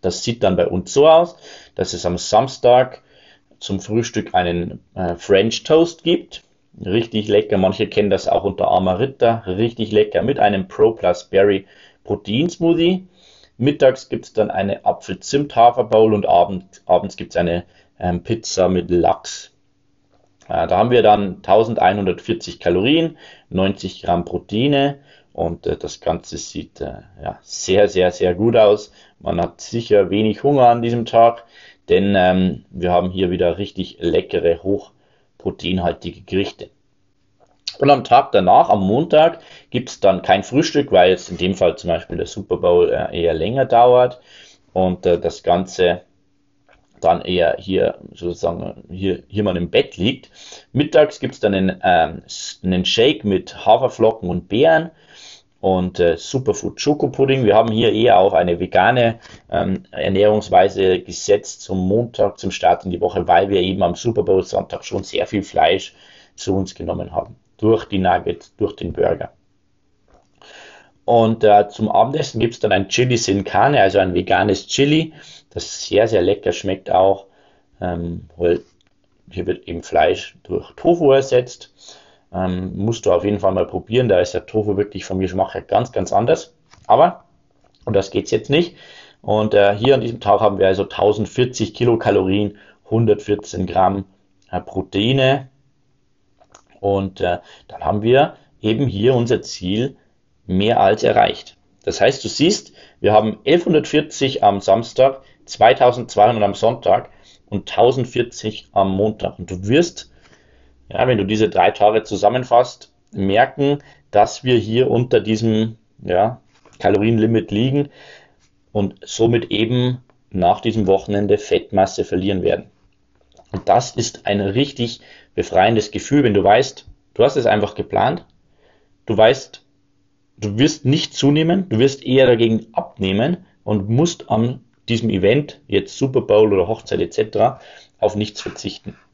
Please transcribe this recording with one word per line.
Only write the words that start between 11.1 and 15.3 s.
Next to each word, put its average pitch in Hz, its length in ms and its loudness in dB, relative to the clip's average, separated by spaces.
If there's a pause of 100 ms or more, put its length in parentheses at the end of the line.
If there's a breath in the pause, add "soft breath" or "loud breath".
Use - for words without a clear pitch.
Berry 98 400 2 (380 soft breath)
Protein 113 460 -4
Smoothie. 170 580 0 (500 soft breath)
Mittags 131 520 2
gibt's - 240 -10
dann 107 180 -2
eine 98 320 -4
Apfel-Zimt-Hafer-Bowl 113 1300 2